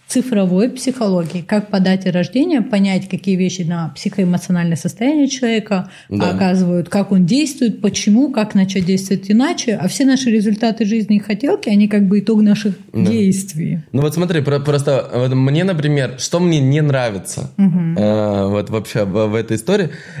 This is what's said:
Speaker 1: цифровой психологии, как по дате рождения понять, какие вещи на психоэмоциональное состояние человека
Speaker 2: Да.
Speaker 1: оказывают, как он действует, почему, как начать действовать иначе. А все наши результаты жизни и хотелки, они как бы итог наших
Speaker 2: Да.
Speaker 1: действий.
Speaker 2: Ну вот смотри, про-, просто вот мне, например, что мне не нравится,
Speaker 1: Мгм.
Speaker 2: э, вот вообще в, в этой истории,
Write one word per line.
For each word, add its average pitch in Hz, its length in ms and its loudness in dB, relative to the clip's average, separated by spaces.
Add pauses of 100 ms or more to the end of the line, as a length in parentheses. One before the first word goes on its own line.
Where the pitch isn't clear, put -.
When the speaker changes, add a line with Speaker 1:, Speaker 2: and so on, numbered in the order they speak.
Speaker 1:
цифровой 202 640 0
психологии, 185 720 -4
как 208 300 -2
по 196 100 0
дате 185 300 0
рождения 254 500 0
понять, 196 480 0
какие 190 280 -2
вещи 180 260 0
на 165 340 -4
психоэмоциональное 175 800 0
состояние 269 520 0
человека 220 640 -2 (180)
Speaker 2:
Да. 135 220 0
Speaker 1:
оказывают, 180 580 2
как 196 220 0
он 185 160 4
действует, 247 540 0
почему, 208 500 2
как 214 240 -2
начать 190 300 2
действовать 190 460 -2
иначе. 254 500 0
А 175 80 0
все - 160 0
наши 262 260 2
результаты 220 540 0
жизни 214 320 0
и 202 40 4
хотелки, 269 500 -2
они 208 180 4
как 208 180 2
бы 202 140 2
итог 214 220 2
наших 208 320 2 (180)
Speaker 2:
Да. - 80 -2 (100)
Speaker 1:
действий. 190 720 0 (120)
Speaker 2:
Ну 143 100 0
вот 147 120 0
смотри, 165 280 0
про-, 139 180 0
просто 139 540 0
вот 127 200 0
мне, 139 300 2
например, 147 540 0
что - 200 -2
мне 170 220 2
не 135 220 2
нравится, 127 760 -2
Speaker 1:
Мгм. 170 420 2
Speaker 2:
э, 104 500 0
вот 101 220 -2
вообще 107 340 -2
в, 104 240 0
в 104 60 -2
этой 113 220 -2
истории, 180 320 0 (320)